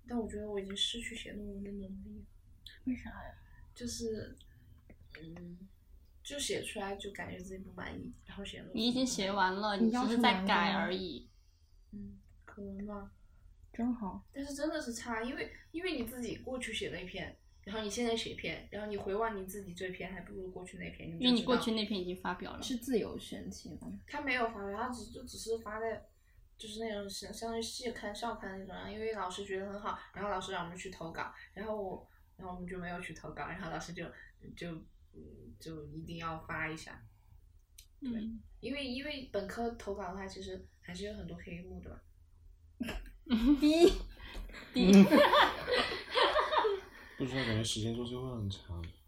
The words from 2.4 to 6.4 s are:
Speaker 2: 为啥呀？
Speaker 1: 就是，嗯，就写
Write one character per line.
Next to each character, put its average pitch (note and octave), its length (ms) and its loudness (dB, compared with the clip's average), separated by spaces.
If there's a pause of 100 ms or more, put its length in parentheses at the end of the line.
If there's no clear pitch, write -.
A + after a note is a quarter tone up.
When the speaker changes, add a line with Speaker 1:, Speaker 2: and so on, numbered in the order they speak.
Speaker 2:
为 B3+ 120 0
啥 A3+ 140 -10
呀？ F#3+ 240 -12 (400)
Speaker 1:
就 A#3+ 120 -10
是， A3+ 480 -4 (880)
嗯， F3 380 -12 (640)
就 C#4+ 160 -8
写 A#3+ 240 0